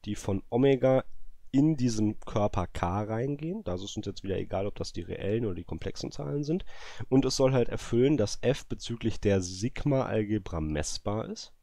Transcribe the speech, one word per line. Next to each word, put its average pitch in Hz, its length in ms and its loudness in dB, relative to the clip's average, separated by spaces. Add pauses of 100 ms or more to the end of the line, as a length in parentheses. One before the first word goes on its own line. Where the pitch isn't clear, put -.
die 104 120 -4
von 95 340 -2
Omega 131 540 4 (480)
in 151 240 4
diesen 107 420 2
Körper 104 480 0
K 92 380 0
reingehen. 143 580 -4
Da 90 120 -4
ist 92 80 -6
es - 140 -8
uns 107 100 -6
jetzt - 180 -8
wieder 95 120 -2
egal, 95 300 -2
ob 104 80 -4
das - 180 -6
die 90 100 -6
reellen 95 420 -2
oder 98 100 -2
die 92 80 -8
komplexen - 480 -6
Zahlen 143 320 -4
sind. 156 220 0 (440)
Und 131 160 6
es 127 120 0
soll 131 160 6
halt 120 160 4
erfüllen, 127 480 2
dass 107 260 2
F 127 240 0
bezüglich - 540 -4
der 98 200 4
Sigma-Algebra 104 1200 0
messbar 101 680 -2
ist. - 220 -12 (100)